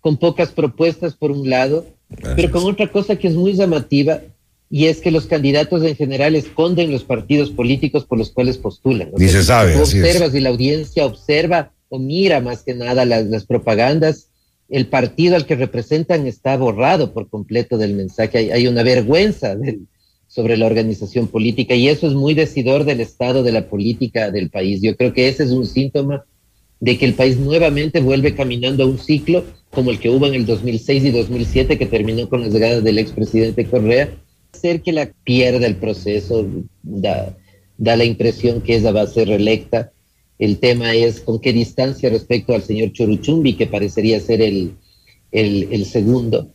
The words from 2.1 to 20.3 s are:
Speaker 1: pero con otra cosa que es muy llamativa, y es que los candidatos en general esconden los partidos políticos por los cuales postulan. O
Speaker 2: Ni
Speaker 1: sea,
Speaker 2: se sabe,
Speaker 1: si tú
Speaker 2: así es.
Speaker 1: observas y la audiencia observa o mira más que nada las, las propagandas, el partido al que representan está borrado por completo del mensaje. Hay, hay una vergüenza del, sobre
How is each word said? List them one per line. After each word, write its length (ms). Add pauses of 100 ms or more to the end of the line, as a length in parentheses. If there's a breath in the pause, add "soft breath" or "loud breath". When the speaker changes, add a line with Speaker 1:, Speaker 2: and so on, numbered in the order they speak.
Speaker 1:
pero 160
con 180
otra 220
cosa 240
que 100
es 80
muy 200
llamativa, 680 (500)
y 140
es 160
que 100
los 160
candidatos 560
en 140
general 400
esconden 560
los 100
partidos 480
políticos 540
por 120
los 140
cuales 260
postulan. 560
O 60
Speaker 2:
Ni 80
Speaker 1:
sea, 140
Speaker 2:
se 60
sabe, 260
Speaker 1:
si 60
tú 40
Speaker 2:
así 160
es. 60
Speaker 1:
observas 320
y 20
la 120
audiencia 560
observa 680 (160)
o 100
mira 420
más 220
que 120
nada 300
las, 220
las 200
propagandas, 840 (400)
el 180
partido 480
al 100
que 120
representan 720
está 280
borrado 560
por 160
completo 480
del 180
mensaje. 440
Hay, 120
hay 180
una 160
vergüenza 720
del, 320 (400)
sobre 280